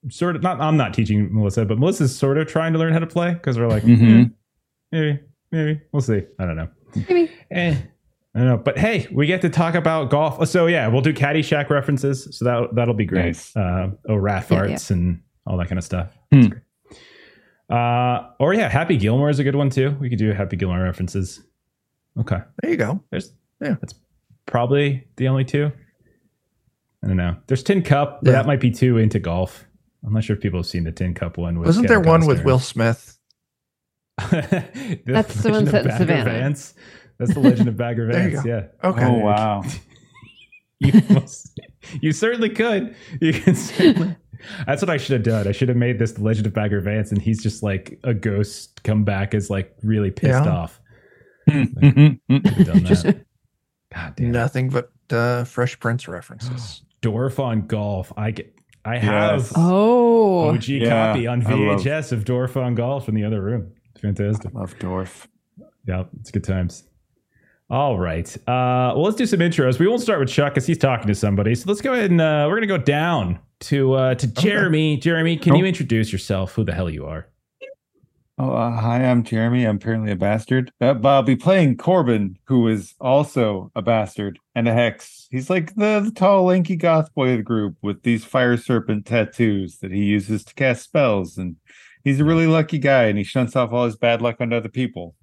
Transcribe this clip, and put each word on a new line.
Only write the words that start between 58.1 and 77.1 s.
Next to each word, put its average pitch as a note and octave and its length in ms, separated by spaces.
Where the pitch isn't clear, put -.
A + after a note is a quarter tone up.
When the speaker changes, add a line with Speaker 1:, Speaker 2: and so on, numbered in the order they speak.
Speaker 1:
I A2 140
get, - 220
I A#2 140
have G#2+ 460
Speaker 2:
Yes. - 120
Speaker 3:
Oh. G3+ 920
Speaker 1:
O A#2+ 80
G B2+ 220
Speaker 2:
Yeah, A#2 100
Speaker 1:
copy A2+ 360
on B2 200
Speaker 2:
I A2+ 80
love A2 40
Speaker 1:
V G#2+ 60
H C#3+ 60
S D#3 180
of G#2+ 140
Dorf B2+ 320
on B2 160
Golf A#2+ 340
in G#2+ 60
the G#2+ 100
other G#2+ 160
room. G2+ 320
Fantastic. G2+ 520
Speaker 2:
I - 40
love F2+ 200
Dorf. F#2 480
Speaker 1:
Yeah, F#2 160
it's - 100
good F#2+ 140
times. F#2 380
All B2+ 300
right. E2+ 340
Uh, B2+ 480
well, C#3+ 80
let's G#3+ 140
do A#3+ 100
some G3 140
intros. D#3 400
We F3 80
won't A#3 120
start G#3+ 200
with C3 80
Chuck C#3+ 260
'cause C3+ 140
he's D#3+ 100
talking B2 300
to G2+ 80
somebody. G#2 400
So - 100
let's G#3 140
go C4+ 140
ahead G#3 180
and, E3+ 80
uh, D3+ 280
we're F3+ 60
gonna A3 140
go F#3+ 100
down C#3+ 640
to, C3+ 320
uh, C3 200
to B2 140
Speaker 4:
Okay. G#2+ 120
Speaker 1:
Jeremy. D#3+ 580
Jeremy, E3 380
can D#3+ 180
Speaker 2:
Cool. D3+ 80
Speaker 1:
you F#3 40
introduce A2+ 460
yourself? F#2+ 420
Who A2+ 80
the F2 100
hell F2+ 160
you D#2 180
are? D#2+ 200